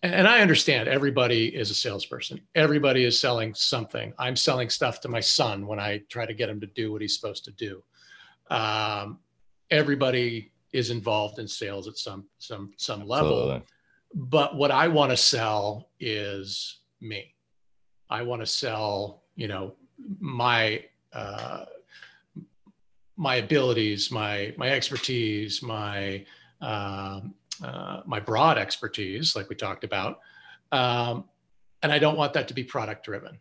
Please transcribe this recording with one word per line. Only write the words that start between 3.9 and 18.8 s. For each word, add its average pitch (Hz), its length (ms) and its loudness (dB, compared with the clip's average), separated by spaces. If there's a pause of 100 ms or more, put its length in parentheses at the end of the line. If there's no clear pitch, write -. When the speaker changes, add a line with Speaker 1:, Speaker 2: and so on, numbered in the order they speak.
Speaker 1:
I'm 127 160 -2
selling 127 360 2
stuff 123 320 0
to 131 60 -8
my 117 120 -2
son 104 460 2
when 104 120 -6
I 104 300 -4
try 120 180 -6
to 113 80 -8
get 110 140 -2
him 104 120 -6
to 107 60 -10
do 110 240 -4
what 107 120 -6
he's 104 120 -2
supposed - 300 -8
to 107 80 -18
do. 98 320 -10 (680)
Um, 107 680 -2 (520)
everybody 127 800 2 (200)
is 123 180 0
involved 107 480 -2
in 110 80 -10
sales 101 400 -8
at 107 120 -12
some, 101 260 -10 (140)
some, 101 400 -12
some 101 280 -6
level. 123 360 2
Speaker 2:
Absolutely. 65 240 -2 (480)
Speaker 1:
But 143 420 2
what 139 140 4
I 143 180 6
wanna 143 300 4
sell 107 720 0 (100)
is 101 760 -6 (220)
me. 107 340 -12 (760)
I 113 120 -4
wanna 120 240 -6
sell, 104 760 -4 (140)